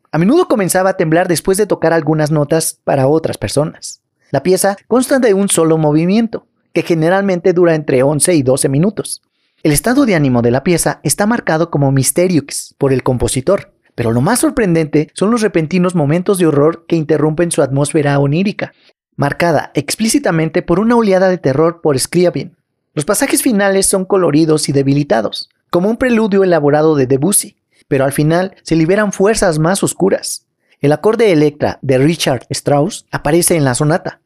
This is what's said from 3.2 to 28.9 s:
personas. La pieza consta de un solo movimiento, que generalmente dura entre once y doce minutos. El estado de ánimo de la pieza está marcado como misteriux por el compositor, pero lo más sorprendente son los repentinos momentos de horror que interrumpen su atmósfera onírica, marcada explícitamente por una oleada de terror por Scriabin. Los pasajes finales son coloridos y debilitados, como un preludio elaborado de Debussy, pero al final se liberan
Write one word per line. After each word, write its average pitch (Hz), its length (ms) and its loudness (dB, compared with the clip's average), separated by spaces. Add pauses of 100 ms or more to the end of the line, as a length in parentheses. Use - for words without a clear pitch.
personas. - 640 -6 (260)
La 143 140 -4
pieza 185 340 0 (100)
consta 262 300 0
de 240 160 2
un 196 160 0
solo 160 300 2
movimiento, 170 680 0 (260)
que 165 120 -2
generalmente 180 680 0
dura 170 200 4
entre 147 300 0
once 147 320 0
y 143 80 2
doce 131 260 0
minutos. 160 540 -2 (400)
El 156 80 2
estado 247 340 0
de 220 80 2
ánimo 135 300 0
de 120 80 2
la 127 120 0
pieza 160 380 -2
está 165 240 -2
marcado 196 460 -2
como 143 200 0
misteriux 139 840 -2
por 135 160 0
el 131 80 -2
compositor, 127 720 -2 (220)
pero 113 160 -2
lo 120 100 0
más 208 200 0
sorprendente 165 720 0
son 190 160 0
los 240 100 0
repentinos 180 540 0
momentos 175 420 0
de 180 80 2
horror 156 420 0
que - 80 -2
interrumpen 156 540 0
su 165 140 0
atmósfera 143 560 0
onírica, 147 540 -2 (420)
marcada 143 580 -2
explícitamente 180 880 -2
por 170 180 0
una 226 160 2
oleada 190 340 2
de 180 100 -2
terror 160 420 0
por 147 160 0
Scriabin. 165 580 -2 (380)
Los - 120 -6
pasajes 269 360 -2
finales 196 460 0
son 190 180 -2
coloridos 156 640 0
y - 20 -2
debilitados, 139 800 -2 (220)
como 180 180 0
un 226 80 -4
preludio 220 460 2
elaborado 156 520 2
de 135 120 0
Debussy, 139 500 -2 (300)
pero 135 180 0
al 139 60 -2
final 165 500 -2
se - 140 -2
liberan 185 360 0